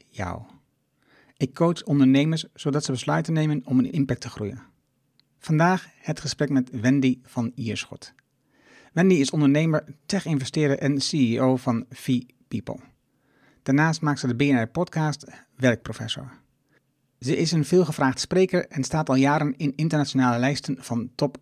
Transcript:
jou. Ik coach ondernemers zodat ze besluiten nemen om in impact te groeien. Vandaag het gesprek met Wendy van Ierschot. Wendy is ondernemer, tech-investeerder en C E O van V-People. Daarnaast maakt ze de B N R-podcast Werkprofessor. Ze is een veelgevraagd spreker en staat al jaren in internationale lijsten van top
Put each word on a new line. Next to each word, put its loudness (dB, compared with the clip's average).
jou. -8
Ik -2
coach 0
ondernemers 4
zodat -4
ze -4
besluiten -2
nemen 0
om 2
in 0
impact -2
te -12
groeien. -10
Vandaag 2
het -8
gesprek -4
met 0
Wendy 0
van -6
Ierschot. -10
Wendy 6
is 2
ondernemer, 2
tech-investeerder -2
en 0
C -4
E 2
O 4
van -4
V-People. -6
Daarnaast 2
maakt -2
ze -4
de 0
B -8
N 4
R-podcast -4
Werkprofessor. -4
Ze -2
is 0
een 0
veelgevraagd 2
spreker 0
en -6
staat -2
al 2
jaren 2
in -4
internationale 0
lijsten -2
van -6
top -2